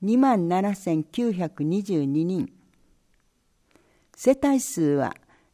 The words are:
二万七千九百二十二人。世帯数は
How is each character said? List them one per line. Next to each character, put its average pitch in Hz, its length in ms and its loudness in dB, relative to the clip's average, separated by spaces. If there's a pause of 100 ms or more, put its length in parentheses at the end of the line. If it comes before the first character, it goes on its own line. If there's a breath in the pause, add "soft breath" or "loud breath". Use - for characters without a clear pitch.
二 208 160 2
万 240 320 4
七 190 280 0
千 160 280 -2
九 240 280 -2
百 175 320 -4
二 180 180 0
十 185 220 -2
二 143 200 0
人。 175 280 -2 (1600)
世 269 260 2
帯 277 180 2
数 - 220 -6
は 143 300 0 (420)